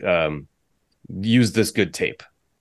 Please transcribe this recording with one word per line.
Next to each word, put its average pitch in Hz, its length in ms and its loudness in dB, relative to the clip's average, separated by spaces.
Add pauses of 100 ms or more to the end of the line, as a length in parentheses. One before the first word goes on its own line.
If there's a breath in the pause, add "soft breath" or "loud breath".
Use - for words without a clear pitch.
um, 78 440 -2 (720)
use 113 300 4
this 110 200 0
good 95 220 -2
tape. - 300 -6 (380)